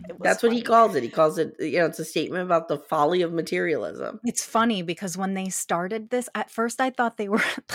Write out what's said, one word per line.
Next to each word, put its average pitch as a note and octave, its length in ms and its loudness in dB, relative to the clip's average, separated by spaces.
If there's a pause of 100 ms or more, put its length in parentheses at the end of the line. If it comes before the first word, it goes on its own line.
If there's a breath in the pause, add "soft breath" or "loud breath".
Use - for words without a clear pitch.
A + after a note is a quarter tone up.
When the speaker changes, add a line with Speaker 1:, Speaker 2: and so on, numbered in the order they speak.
Speaker 1:
It F3 120 -12
was - 20 -18
Speaker 2:
That's F#3 220 2
what A#3 100 4
he A#3+ 60 0
Speaker 1:
funny. A#3 60 -4
Speaker 2:
calls A3+ 300 6
it. B2 80 2
He A#2 60 -4
calls D#3+ 280 4
it, D#3 220 -2
you D#3 200 0
know, E3 60 4
it's D3+ 140 -4
a D#3+ 60 -8
statement F3 380 -4
about E3 260 0
the D3+ 80 -2
folly D#3+ 460 2
of E3+ 100 -2
materialism. D#3+ 880 -4
Speaker 1:
It's - 220 -4
funny A3+ 380 2
because E3+ 340 -6
when F#3+ 160 -2
they F#3+ 160 -4
started G3 600 -4
this, B3 240 -4
at G#3+ 160 -6
first A#3 300 -4
I C4 120 0
thought A#3 260 -2
they G#3 120 -4
<laughs> - 0 -
were A3 120 2
at, - 220 -4 (120)